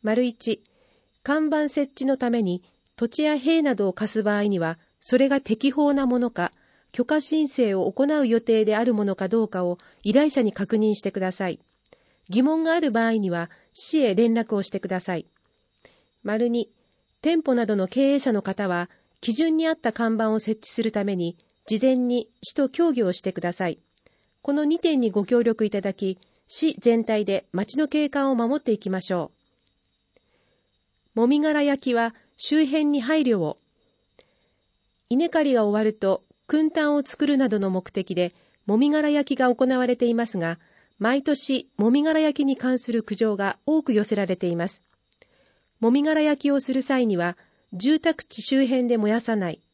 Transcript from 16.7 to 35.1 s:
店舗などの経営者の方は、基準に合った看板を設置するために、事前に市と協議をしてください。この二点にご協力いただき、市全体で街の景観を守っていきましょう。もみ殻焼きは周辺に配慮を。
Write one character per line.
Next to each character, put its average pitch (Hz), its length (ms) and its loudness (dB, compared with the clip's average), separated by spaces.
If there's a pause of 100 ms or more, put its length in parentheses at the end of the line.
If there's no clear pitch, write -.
店 320 220 2
舗 269 120 0
な 240 120 0
ど 214 80 0
の 190 140 0
経 277 260 2
営 285 60 2
者 269 120 0
の 202 100 0
方 190 260 -4
は、 175 220 -4 (300)
基 240 120 -4
準 320 240 0
に 320 100 0
合 320 60 0
っ 320 40 -2
た 233 160 -4
看 226 220 -2
板 220 160 0
を 220 80 0
設 214 200 -4
置 - 100 -16
す - 140 -8
る 220 100 -2
た 208 100 -2
め 202 140 -2
に、 170 200 -4 (320)
事 220 140 0
前 262 140 4
に 247 340 -2 (100)
市 - 140 -12
と 269 160 0
協 330 220 0
議 240 100 0
を 185 100 0
し - 80 -6
て 185 120 -6
く 180 100 -8
だ 175 100 -2
さ 180 160 -4
い。 165 100 -6 (640)
こ 285 140 -2
の 302 100 0
二 311 140 2
点 311 220 0
に 226 100 2
ご 196 160 -2
協 240 160 2
力 226 240 0
い 202 40 0
た 202 120 -4
だ 196 100 -4
き、 190 260 -6 (280)
市 - 340 -2
全 233 240 4
体 214 220 -2
で 196 260 -2
街 196 240 -4
の 294 120 0
景 302 200 0
観 277 220 0
を 262 40 2
守 233 240 0
っ - 20 -4
て - 120 -2
い 208 60 0
き 214 100 -8
ま 185 140 -4
し - 100 -6
ょ 175 180 -4 (1800)
う。 - 60 -2
も 240 60 4
み 294 160 4
殻 302 200 2
焼 277 280 0
き 247 40 0
は 233 200 0 (240)
周 311 260 2
辺 294 220 0
に 294 160 0
配 302 200 0
慮 233 180 2
を。 156 180 -4 (1500)